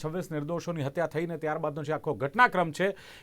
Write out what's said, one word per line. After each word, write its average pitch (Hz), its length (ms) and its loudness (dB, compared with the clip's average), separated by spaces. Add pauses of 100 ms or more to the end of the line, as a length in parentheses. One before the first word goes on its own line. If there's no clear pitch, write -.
છવ્વીસ 147 280 -4
નિર્દોષોની 156 500 -2
હત્યા 151 240 0
થઈને 165 320 -2
ત્યારબાદનો 151 440 -2
જે 143 100 -2
આખો 147 220 0
ઘટનાક્રમ 165 580 4
છે, 190 240 2 (260)